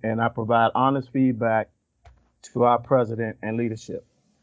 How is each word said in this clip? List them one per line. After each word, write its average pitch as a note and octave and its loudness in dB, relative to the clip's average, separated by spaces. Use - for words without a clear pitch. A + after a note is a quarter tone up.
and A2 -2
I A#2 2
provide A#2 2
honest C3 0
feedback A#2 0
to A#2+ 2
our A#2+ 4
president A#2 -2
and A2 -4
leadership. A#2 -8